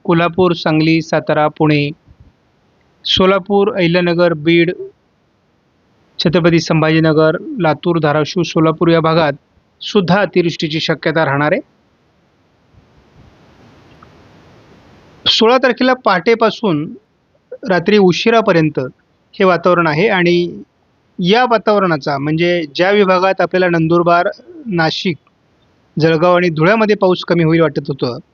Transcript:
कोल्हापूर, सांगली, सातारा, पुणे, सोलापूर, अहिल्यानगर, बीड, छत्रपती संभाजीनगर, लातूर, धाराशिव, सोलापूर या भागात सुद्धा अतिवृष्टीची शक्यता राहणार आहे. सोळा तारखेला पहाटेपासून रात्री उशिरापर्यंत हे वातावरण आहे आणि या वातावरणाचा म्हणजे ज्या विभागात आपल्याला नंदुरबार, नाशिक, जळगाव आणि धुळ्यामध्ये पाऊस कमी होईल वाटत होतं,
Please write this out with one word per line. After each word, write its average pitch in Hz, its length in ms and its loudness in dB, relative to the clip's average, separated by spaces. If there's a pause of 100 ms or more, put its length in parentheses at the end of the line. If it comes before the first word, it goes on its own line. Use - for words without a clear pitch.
कोल्हापूर, 175 500 0
सांगली, 160 480 0
सातारा, 151 460 0
पुणे, 151 420 0 (1160)
सोलापूर, 196 720 0
अहिल्यानगर, 175 580 0
बीड, 170 380 0 (1500)
छत्रपती 170 400 2
संभाजीनगर, 160 800 0 (220)
लातूर, 165 400 -2
धाराशिव, 151 440 -2
सोलापूर 160 460 0
या 165 100 4
भागात 160 340 0 (480)
सुद्धा 185 400 0
अतिवृष्टीची 170 580 -2
शक्यता 160 460 -2
राहणार 143 260 0
आहे. 214 100 -2 (3750)
सोळा 233 320 2
तारखेला 254 360 0 (120)
पहाटेपासून 202 800 0 (840)
रात्री 185 280 2
उशिरापर्यंत 185 800 2 (540)
हे - 100 -2
वातावरण 175 440 2
आहे 160 200 0
आणि 175 540 0 (580)
या 202 300 2
वातावरणाचा 185 680 0
म्हणजे 165 440 -2 (140)
ज्या 175 160 0
विभागात 190 500 2
आपल्याला 180 280 0
नंदुरबार, 170 580 2 (380)
नाशिक, 165 520 -2 (800)
जळगाव 165 380 2
आणि 175 140 2
धुळ्यामध्ये 202 460 2
पाऊस 185 300 0
कमी 170 180 0
होईल 160 180 2
वाटत 147 260 -2
होतं, 131 300 -6 (160)